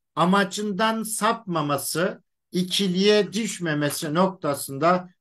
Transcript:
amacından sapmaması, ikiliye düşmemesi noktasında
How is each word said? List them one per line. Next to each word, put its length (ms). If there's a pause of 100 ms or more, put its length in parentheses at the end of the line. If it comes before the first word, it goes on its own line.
(160)
amacından 880
sapmaması, 1200 (280)
ikiliye 840
düşmemesi 800
noktasında 960 (120)